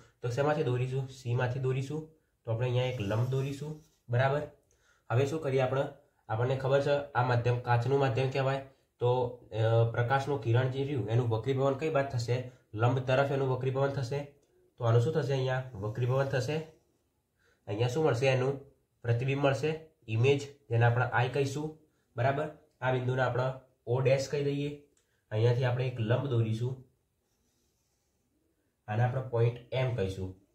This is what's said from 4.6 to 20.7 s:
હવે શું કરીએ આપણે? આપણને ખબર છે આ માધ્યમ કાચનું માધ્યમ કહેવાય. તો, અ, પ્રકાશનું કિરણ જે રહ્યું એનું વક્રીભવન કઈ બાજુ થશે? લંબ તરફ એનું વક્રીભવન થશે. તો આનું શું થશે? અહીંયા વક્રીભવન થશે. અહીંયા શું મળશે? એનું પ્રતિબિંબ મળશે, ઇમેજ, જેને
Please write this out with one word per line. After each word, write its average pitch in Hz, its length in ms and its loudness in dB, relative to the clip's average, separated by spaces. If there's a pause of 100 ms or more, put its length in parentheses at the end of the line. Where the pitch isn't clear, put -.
હવે 120 140 4
શું 156 160 -4
કરીએ 135 180 0
આપણે? 135 240 2 (460)
આપણને 123 260 0
ખબર 135 260 2
છે 143 300 0
આ 123 120 2
માધ્યમ 120 360 2
કાચનું 120 400 2
માધ્યમ 131 300 0
કહેવાય. 135 400 -2 (300)
તો, 123 400 0 (120)
અ, 113 400 4
પ્રકાશનું 135 500 0
કિરણ 127 280 2
જે 135 140 -2
રહ્યું 131 260 -2
એનું 117 200 2
વક્રીભવન 135 440 0
કઈ 156 160 -2
બાજુ 139 200 0
થશે? 123 420 -2 (220)
લંબ 123 260 2
તરફ 135 320 2
એનું 135 180 0
વક્રીભવન 131 400 0
થશે. 139 340 -4 (540)
તો 127 60 -8
આનું 117 180 6
શું 156 120 0
થશે? 139 200 0
અહીંયા 131 400 -2
વક્રીભવન 123 520 0
થશે. 135 320 -2 (1120)
અહીંયા 107 200 -2
શું 156 180 0
મળશે? 127 200 2
એનું 131 340 2 (440)
પ્રતિબિંબ 131 380 0
મળશે, 143 380 0 (280)
ઇમેજ, 123 320 2 (300)
જેને 117 160 2